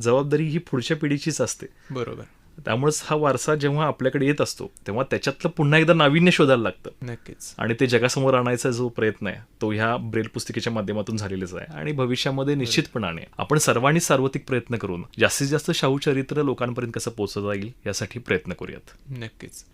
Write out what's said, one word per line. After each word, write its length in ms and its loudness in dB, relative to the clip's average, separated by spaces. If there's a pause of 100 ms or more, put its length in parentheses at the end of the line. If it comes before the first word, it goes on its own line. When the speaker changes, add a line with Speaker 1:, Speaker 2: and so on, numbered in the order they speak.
Speaker 1:
जबाबदारी 440 2
ही 140 -2
पुढच्या 380 -2
पिढीचीच 440 -2
असते. 260 -4 (240)
Speaker 2:
बरोबर. 320 -8 (420)
Speaker 1:
त्यामुळेच 420 0
हा 100 2
वारसा 380 2
जेव्हा 320 0
आपल्याकडे 400 0
येत 140 2
असतो, 300 -4 (160)
तेव्हा 240 -2
त्याच्यातलं 400 -2
पुन्हा 280 4
एकदा 160 6
नाविन्य 360 6
शोधायला 320 6
लागतं. 280 -6 (120)
Speaker 2:
नक्कीच. 560 -14
Speaker 1:
आणि 220 0
ते 60 4
जगासमोर 480 4
आणायचा 360 2
जो 180 0
प्रयत्न 380 -2
आहे, 140 -6 (200)
तो 120 0
ह्या 240 0
ब्रेल 300 -4
पुस्तिकेच्या 460 -6
माध्यमातून 440 -4
झालेलाच 380 -6
आहे. 220 -12
आणि 160 -6
भविष्यामध्ये 600 -2
Speaker 2:
बरोबर. 40 0
Speaker 1:
निश्चितपणाने 640 -2 (160)
आपण 200 2
सर्वांनी 420 4
सार्वत्रिक 480 0
प्रयत्न 280 -2
करून 280 -4 (140)
जास्तीत 300 2
जास्त 220 -2
शाहू 280 2
चरित्र 440 -2
लोकांपर्यंत 520 -2
कसं 160 -6
पोहोचवता 440 -4
येईल, 180 -8 (140)
यासाठी 320 -6
प्रयत्न 340 -4
करूयात. 380 -14 (200)
Speaker 2:
नक्कीच. 640 -16